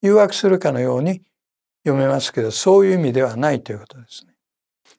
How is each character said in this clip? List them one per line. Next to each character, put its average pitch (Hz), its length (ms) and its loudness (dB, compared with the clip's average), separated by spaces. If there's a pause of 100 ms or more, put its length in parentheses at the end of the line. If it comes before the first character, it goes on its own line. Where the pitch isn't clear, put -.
誘 202 120 2
惑 208 200 4
す - 140 -2
る 185 100 2
か 165 140 -2
の 123 80 -4
よ 127 180 -2
う 131 40 -4
に 185 200 -4 (640)
読 139 160 0
め 135 60 0
ま 135 140 0
す - 120 -8
け 123 100 -4
ど、 110 80 -4
そ 196 300 4
う 196 60 4
い 185 100 2
う - 20 0
意 170 60 -2
味 127 80 0
で 127 100 0
は 117 140 -2
な 143 160 -2
い 123 100 -6
と - 100 -12
い - 40 -12
う 101 40 -16
こ 104 60 -20
と - 120 -20
で 120 100 -20
す - 180 -20
ね。 - 80 -20 (640)